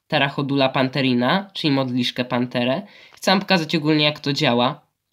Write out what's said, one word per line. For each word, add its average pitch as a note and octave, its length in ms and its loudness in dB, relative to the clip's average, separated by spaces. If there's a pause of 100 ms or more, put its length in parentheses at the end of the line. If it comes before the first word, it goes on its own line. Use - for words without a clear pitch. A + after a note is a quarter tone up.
Tarachodula C#3 600 0
panterina, C3+ 840 0
czyli D#3 160 0
modliszkę B2+ 540 0
panterę. B2+ 580 -2 (300)
Chcę - 180 -2
wam G3 100 4
pokazać F3 360 0
ogólnie, D3+ 280 2
jak D3 160 0
to C#3+ 120 -4
działa. C3+ 480 0 (320)